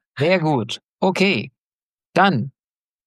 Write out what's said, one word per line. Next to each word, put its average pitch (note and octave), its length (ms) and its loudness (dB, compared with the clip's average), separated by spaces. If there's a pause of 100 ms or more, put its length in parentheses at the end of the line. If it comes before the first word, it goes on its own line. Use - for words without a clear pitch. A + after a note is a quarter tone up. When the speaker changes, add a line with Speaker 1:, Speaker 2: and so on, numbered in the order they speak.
Speaker 1:
<laughs> - 120 -16
Speaker 2:
Sehr F3 220 2
gut. C#3+ 400 -2 (180)
Okay. F#3 540 -2 (640)
Dann D3+ 360 2 (560)